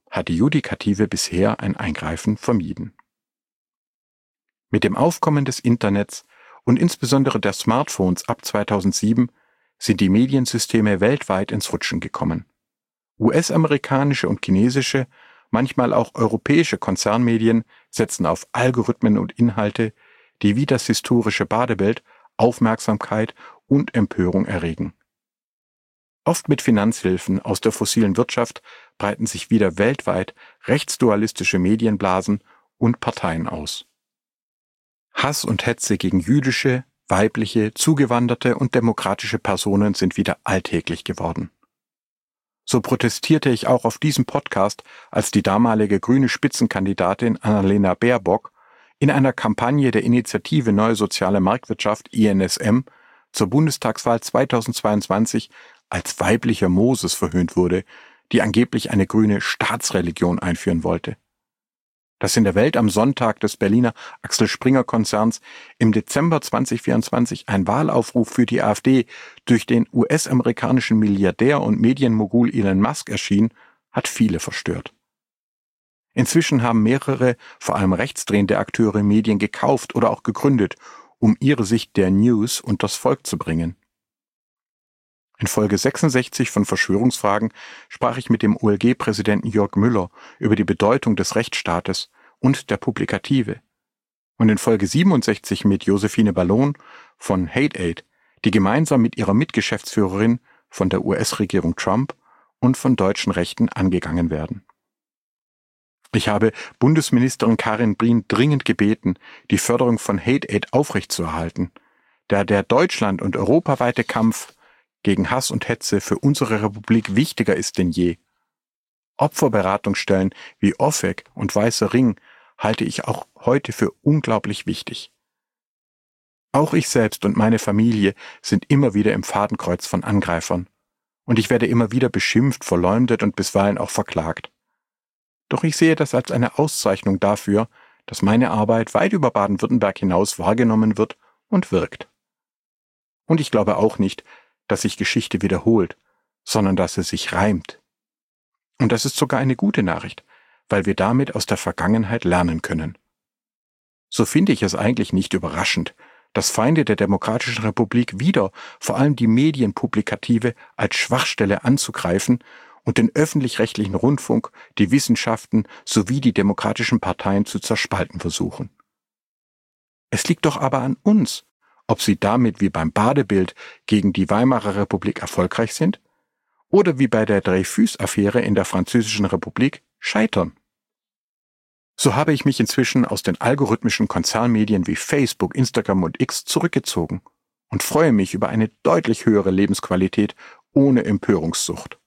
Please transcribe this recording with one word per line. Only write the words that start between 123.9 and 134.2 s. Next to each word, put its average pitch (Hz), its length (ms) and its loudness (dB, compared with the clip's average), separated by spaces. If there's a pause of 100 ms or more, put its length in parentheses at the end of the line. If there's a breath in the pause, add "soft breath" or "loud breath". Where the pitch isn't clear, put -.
unglaublich 113 640 -2
wichtig. - 460 -10 (1400)
Auch 151 200 2
ich 170 140 0
selbst 110 380 0
und 101 100 0
meine 113 240 2
Familie 107 560 2 (260 loud breath)
sind - 280 0
immer 139 240 4
wieder 104 180 2
im 101 120 -2
Fadenkreuz 101 600 -2
von - 200 -2
Angreifern. 90 640 -2 (560)
Und 120 120 2
ich 110 120 2
werde 117 180 2
immer 117 240 2
wieder 123 160 2
beschimpft, 120 560 0
verleumdet 107 600 2
und 104 120 0
bisweilen 98 420 0
auch 101 120 -6
verklagt. - 640 -6 (960)